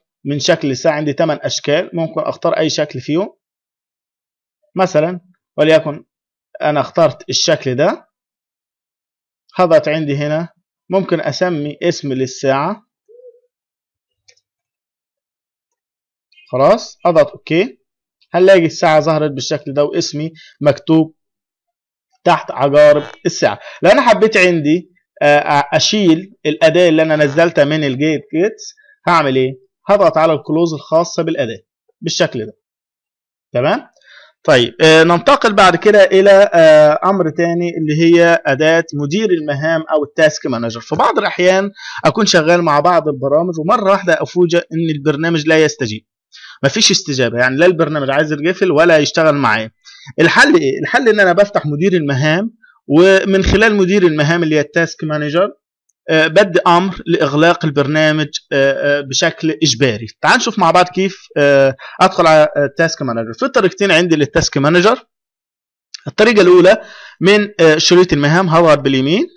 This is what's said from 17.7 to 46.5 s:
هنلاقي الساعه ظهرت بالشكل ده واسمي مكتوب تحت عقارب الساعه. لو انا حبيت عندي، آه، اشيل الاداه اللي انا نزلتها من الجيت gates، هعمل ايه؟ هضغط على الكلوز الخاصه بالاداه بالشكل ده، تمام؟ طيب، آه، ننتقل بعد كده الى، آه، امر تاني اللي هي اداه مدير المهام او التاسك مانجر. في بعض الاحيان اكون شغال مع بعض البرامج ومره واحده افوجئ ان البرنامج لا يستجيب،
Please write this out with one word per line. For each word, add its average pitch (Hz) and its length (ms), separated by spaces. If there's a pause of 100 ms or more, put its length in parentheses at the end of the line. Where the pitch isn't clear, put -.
هنلاقي 185 320
الساعه 156 340
ظهرت 151 300
بالشكل 139 440
ده 147 100
واسمي 160 480 (280)
مكتوب 156 540 (1120)
تحت 160 260
عقارب 147 520 (240)
الساعه. 135 320 (240)
لو 170 80
انا 262 120
حبيت 214 340
عندي، 175 540 (320)
آه، 147 500
اشيل 185 640 (120)
الاداه 160 420
اللي 156 140
انا 156 140
نزلتها 156 480
من 151 200
الجيت 139 360 (100)
gates، 190 440 (320)
هعمل 151 300
ايه؟ 131 160 (360)
هضغط 185 300
على 160 140
الكلوز 160 420
الخاصه 165 480
بالاداه 139 380 (400)
بالشكل 151 460
ده، 107 60 (1000)
تمام؟ 139 340 (580)
طيب، 127 360
آه، 160 220
ننتقل 175 500
بعد 185 240
كده 202 280
الى، 196 500
آه، 151 500
امر 180 260
تاني 170 480
اللي 151 240
هي 170 440
اداه 156 380 (100)
مدير 156 360
المهام 160 520
او 156 220
التاسك 151 420
مانجر. 117 340
في - 160
بعض 262 220
الاحيان 190 520 (340)
اكون 202 220
شغال 175 360
مع 151 180
بعض 165 280
البرامج 151 520
ومره 190 300
واحده 190 320
افوجئ 170 360
ان 165 320
البرنامج 151 560
لا 160 180
يستجيب، 120 420 (580)